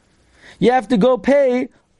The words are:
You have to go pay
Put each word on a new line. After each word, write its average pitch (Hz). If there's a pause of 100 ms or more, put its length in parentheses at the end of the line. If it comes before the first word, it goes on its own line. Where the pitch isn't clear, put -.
(580)
You 214
have 254
to 254
go 247
pay 254 (320)